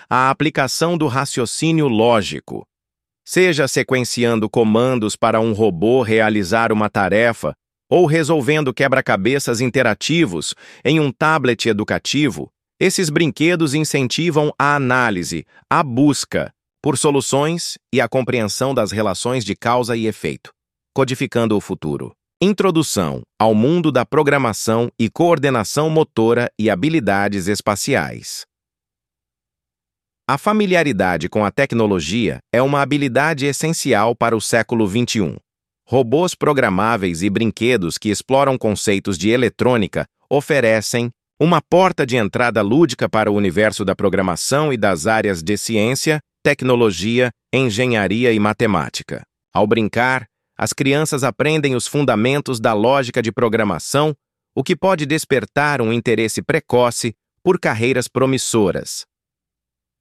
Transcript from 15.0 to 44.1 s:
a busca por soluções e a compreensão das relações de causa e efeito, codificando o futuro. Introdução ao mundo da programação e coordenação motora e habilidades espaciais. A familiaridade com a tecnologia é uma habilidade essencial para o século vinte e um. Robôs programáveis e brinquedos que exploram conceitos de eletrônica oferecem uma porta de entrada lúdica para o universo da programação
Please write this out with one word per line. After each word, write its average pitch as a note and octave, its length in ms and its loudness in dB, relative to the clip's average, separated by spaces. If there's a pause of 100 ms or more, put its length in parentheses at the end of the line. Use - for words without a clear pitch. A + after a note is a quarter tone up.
a D#3 140 2
busca B2+ 680 0 (300)
por C#3 160 -2
soluções D3 800 -2 (140)
e B2 80 2
a A#2+ 80 0
compreensão B2+ 640 -2
das G#2+ 160 -2
relações G#2+ 540 -2
de F#2+ 100 -6
causa A#2+ 420 -2
e A2 120 -2
efeito, D#2 420 -8 (420)
codificando A#2+ 640 0
o G2 40 -2
futuro. C#2+ 520 -8 (300)
Introdução D#3+ 800 0 (180)
ao A2 140 4
mundo D#3 360 2
da B2 140 0
programação B2 960 0
e A2+ 100 0
coordenação D3 800 0
motora A#2+ 720 0
e G#2+ 100 0
habilidades G2+ 800 0
espaciais. G2 960 -4 (1800)
A C3+ 80 0
familiaridade C#3+ 920 0
com G#2+ 160 0
a G2 40 -2
tecnologia G2+ 880 0 (120)
é A2+ 80 2
uma C#3 220 0
habilidade C#3 640 0
essencial B2 680 0
para A#2 220 0
o G#2+ 40 -2
século A2+ 460 0
vinte A2 280 -2
e G#2+ 80 0
um. C#2 120 -4 (540)
Robôs C3+ 460 2
programáveis G#2 880 0
e G2+ 80 0
brinquedos G#2+ 640 -2
que G#2+ 140 -4
exploram C3+ 480 0
conceitos G2+ 580 -2
de F#2+ 140 0
eletrônica A2+ 720 0 (240)
oferecem A#2+ 800 0 (300)
uma D#3+ 220 2
porta F3+ 420 2
de B2+ 120 0
entrada A2 440 0
lúdica A#2 480 2
para G#2+ 220 2
o G#2 40 2
universo G#2 500 0
da F#2 120 0
programação F#2+ 760 0